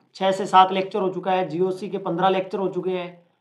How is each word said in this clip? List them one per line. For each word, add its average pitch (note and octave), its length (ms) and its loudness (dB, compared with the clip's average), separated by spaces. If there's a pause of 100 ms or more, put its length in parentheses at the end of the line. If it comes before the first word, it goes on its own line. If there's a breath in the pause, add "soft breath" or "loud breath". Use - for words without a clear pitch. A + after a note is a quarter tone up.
(160)
छः F#3+ 160 0
से F#3+ 140 -2
सात F#3 260 8
लेक्चर F#3+ 280 -4
हो F#3+ 100 0
चुका F3 220 -4
है, F#3 180 0
जीओसी F#3 400 -2
के F#3+ 100 -6
पन्द्रह F#3 300 0
लेक्चर F#3+ 300 -2
हो F#3+ 100 -2
चुके F3+ 220 -4
हैं। F3 200 -6 (300)